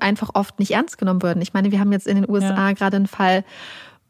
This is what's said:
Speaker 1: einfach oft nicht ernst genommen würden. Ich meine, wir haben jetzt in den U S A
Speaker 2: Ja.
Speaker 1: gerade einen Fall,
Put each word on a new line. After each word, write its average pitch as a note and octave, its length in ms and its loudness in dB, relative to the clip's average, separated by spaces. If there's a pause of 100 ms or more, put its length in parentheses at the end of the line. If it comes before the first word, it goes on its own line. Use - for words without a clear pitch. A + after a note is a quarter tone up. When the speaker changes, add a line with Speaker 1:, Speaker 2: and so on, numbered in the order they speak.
Speaker 1:
einfach G#3 320 0
oft - 260 -2
nicht G3+ 120 0
ernst A#3+ 260 -2
genommen F#3 260 0
würden. E3+ 180 0
Ich - 120 -6
meine, G3 180 2
wir G3 80 2
haben G3+ 140 2
jetzt G3 120 -2
in G3+ 100 0
den G3 140 2
U G3+ 60 0
S G3 80 2
A G3 240 0
Speaker 2:
Ja. G3 60 2
Speaker 1:
gerade G3 240 0
einen G3 100 2
Fall, F#3+ 380 2 (640)